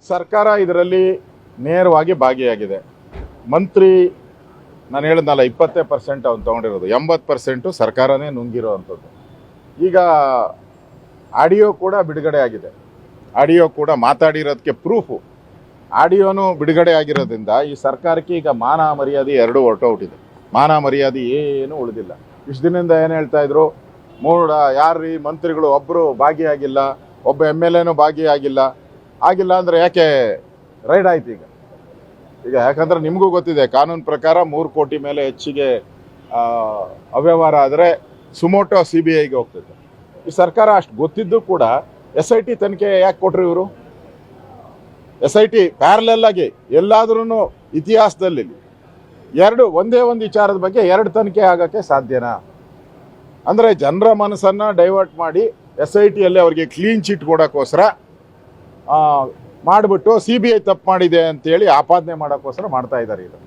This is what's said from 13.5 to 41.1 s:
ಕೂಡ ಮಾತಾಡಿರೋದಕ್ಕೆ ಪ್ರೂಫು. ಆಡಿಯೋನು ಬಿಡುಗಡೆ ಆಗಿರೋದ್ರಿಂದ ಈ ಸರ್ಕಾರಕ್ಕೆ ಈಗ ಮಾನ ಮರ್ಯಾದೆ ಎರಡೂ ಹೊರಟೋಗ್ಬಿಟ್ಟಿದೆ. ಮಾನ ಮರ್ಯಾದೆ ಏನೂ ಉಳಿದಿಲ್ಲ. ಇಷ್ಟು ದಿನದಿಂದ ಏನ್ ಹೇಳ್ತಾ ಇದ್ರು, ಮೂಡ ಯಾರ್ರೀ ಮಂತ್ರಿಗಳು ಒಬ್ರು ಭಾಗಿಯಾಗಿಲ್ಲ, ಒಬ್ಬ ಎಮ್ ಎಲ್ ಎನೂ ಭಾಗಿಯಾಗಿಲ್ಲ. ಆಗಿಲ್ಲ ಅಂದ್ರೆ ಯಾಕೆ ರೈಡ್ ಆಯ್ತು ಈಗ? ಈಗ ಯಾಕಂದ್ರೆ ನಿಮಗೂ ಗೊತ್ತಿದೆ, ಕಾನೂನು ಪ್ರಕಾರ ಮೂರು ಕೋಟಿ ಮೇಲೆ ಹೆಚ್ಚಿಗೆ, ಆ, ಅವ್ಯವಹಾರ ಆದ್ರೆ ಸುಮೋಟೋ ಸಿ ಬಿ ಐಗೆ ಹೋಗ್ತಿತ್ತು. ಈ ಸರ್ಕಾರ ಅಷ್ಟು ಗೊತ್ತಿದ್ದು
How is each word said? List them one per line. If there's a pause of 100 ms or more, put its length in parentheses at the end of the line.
ಕೂಡ
ಮಾತಾಡಿರೋದಕ್ಕೆ
ಪ್ರೂಫು. (720)
ಆಡಿಯೋನು
ಬಿಡುಗಡೆ
ಆಗಿರೋದ್ರಿಂದ (180)
ಈ
ಸರ್ಕಾರಕ್ಕೆ
ಈಗ
ಮಾನ
ಮರ್ಯಾದೆ
ಎರಡೂ
ಹೊರಟೋಗ್ಬಿಟ್ಟಿದೆ. (340)
ಮಾನ
ಮರ್ಯಾದೆ
ಏನೂ
ಉಳಿದಿಲ್ಲ. (360)
ಇಷ್ಟು
ದಿನದಿಂದ (120)
ಏನ್
ಹೇಳ್ತಾ
ಇದ್ರು, (540)
ಮೂಡ (240)
ಯಾರ್ರೀ
ಮಂತ್ರಿಗಳು
ಒಬ್ರು
ಭಾಗಿಯಾಗಿಲ್ಲ, (460)
ಒಬ್ಬ
ಎಮ್
ಎಲ್
ಎನೂ
ಭಾಗಿಯಾಗಿಲ್ಲ. (640)
ಆಗಿಲ್ಲ
ಅಂದ್ರೆ
ಯಾಕೆ (480)
ರೈಡ್
ಆಯ್ತು
ಈಗ? (1080)
ಈಗ
ಯಾಕಂದ್ರೆ
ನಿಮಗೂ
ಗೊತ್ತಿದೆ,
ಕಾನೂನು
ಪ್ರಕಾರ
ಮೂರು
ಕೋಟಿ
ಮೇಲೆ
ಹೆಚ್ಚಿಗೆ, (540)
ಆ, (760)
ಅವ್ಯವಹಾರ
ಆದ್ರೆ (400)
ಸುಮೋಟೋ
ಸಿ
ಬಿ
ಐಗೆ
ಹೋಗ್ತಿತ್ತು. (520)
ಈ
ಸರ್ಕಾರ
ಅಷ್ಟು
ಗೊತ್ತಿದ್ದು